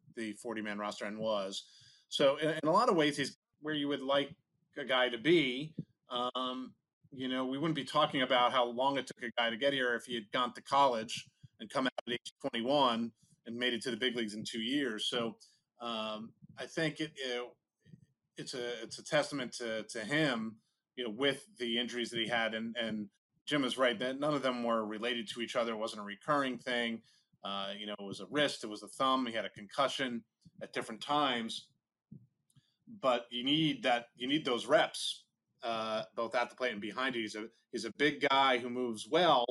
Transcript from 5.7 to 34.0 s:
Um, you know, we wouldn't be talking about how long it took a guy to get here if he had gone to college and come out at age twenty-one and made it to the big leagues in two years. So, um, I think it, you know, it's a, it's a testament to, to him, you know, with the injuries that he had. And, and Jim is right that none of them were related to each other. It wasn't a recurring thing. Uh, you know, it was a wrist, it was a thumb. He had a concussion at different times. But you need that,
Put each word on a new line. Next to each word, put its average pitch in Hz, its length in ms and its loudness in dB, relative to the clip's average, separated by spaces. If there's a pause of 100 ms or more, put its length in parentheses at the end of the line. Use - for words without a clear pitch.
Um, 127 640 -4 (360)
you 131 180 -6
know, 131 180 0
we 131 100 -2
wouldn't 151 200 0
be 131 80 -4
talking 147 360 2
about 127 320 4
how 123 140 4
long 131 320 2
it - 80 -4
took - 160 -14
a 120 160 -6
guy 117 100 4
to 113 80 -2
get 139 160 2
here 127 220 2
if 113 100 -4
he 123 100 -8
had 113 160 -6
gone 123 220 0
to 120 80 -14
college 123 640 2 (320)
and 107 120 -12
come 131 160 0
out 127 60 -2 (140)
at 120 60 -4
age - 300 -8
twenty-one 120 720 2 (340)
and 117 100 -8
made 123 160 0
it 113 100 -2
to 131 80 -4
the 117 60 -4
big 117 180 -2
leagues 110 200 -4
in 110 100 -8
two - 160 -6
years. 117 460 -2
So, 117 300 -2 (440)
um, 110 500 -6 (260)
I - 80 -8
think 156 360 -2
it, 151 160 -6
you 131 180 -4
know, 123 120 -4 (920)
it's 135 160 -8
a, 120 280 -4
it's 110 160 -12
a 110 60 -16
testament 139 500 0
to, 113 280 -4
to - 160 -10
him, 113 580 0 (400)
you 123 80 -4
know, 117 60 -4
with 135 340 0 (140)
the 117 200 0
injuries 120 320 -2
that 117 100 -2
he 107 80 0
had. 113 260 0
And, 113 260 -4
and 107 280 -4 (360)
Jim 147 200 0
is 120 120 -2
right 120 220 4
that 127 200 -2
none 147 140 0
of 143 80 0
them 127 220 0
were 113 240 2
related 110 480 -4
to 120 80 -4
each 113 140 -4
other. 117 160 0
It 110 60 -4
wasn't 107 220 -4
a 104 40 -8
recurring 131 520 0
thing. 120 460 -2 (400)
Uh, 98 340 -4
you 104 100 -10
know, 104 120 -6
it 101 60 -10
was 98 160 -8
a 98 100 -12
wrist, 139 340 0
it 110 60 -6
was 104 120 -10
a 101 60 -14
thumb. 131 380 0
He 113 80 -6
had 107 100 -2
a 95 60 -8
concussion 120 720 -4 (400)
at 98 100 -12
different 113 300 -6
times. 131 640 0 (1400)
But 123 280 4
you 120 140 -6
need 143 380 2
that, 120 240 2 (100)